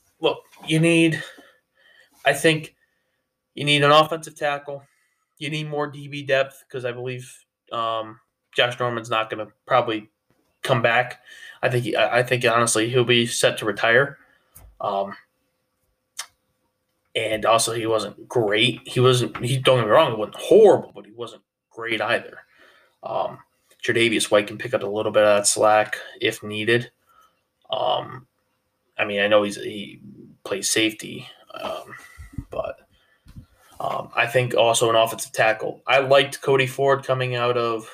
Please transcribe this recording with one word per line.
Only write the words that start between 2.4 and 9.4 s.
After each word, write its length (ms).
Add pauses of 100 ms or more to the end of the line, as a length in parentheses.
you 100
need 180
an 80
offensive 460
tackle. 480 (540)
You 120
need 180
more 180
D 200
B 160
depth 460
'cause 160
I 80
believe, 540 (260)
um, 480 (340)
Josh 240
Norman's 320
not 200
gonna 180 (180)